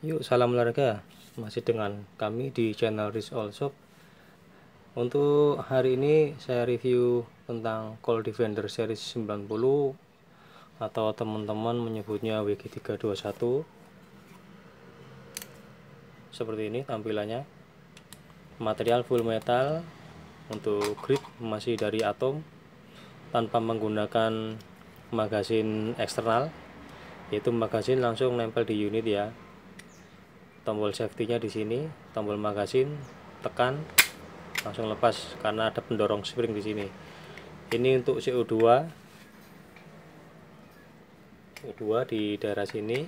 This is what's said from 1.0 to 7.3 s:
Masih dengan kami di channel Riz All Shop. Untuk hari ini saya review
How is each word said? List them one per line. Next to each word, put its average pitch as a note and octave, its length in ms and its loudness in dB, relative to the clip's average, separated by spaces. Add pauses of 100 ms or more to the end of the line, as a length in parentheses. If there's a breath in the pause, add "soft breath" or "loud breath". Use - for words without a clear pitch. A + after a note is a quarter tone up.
Masih A2+ 220 -6
dengan G#2 440 -2 (120)
kami A#2 340 -4
di A2+ 240 0
channel G#2+ 400 0
Riz G#2+ 160 -6
All G#2+ 240 -6
Shop. - 160 -4 (1300 loud breath)
Untuk C#3+ 680 4
hari C3 280 4
ini D3 480 4
saya A#2+ 240 0
review B2 560 4 (240)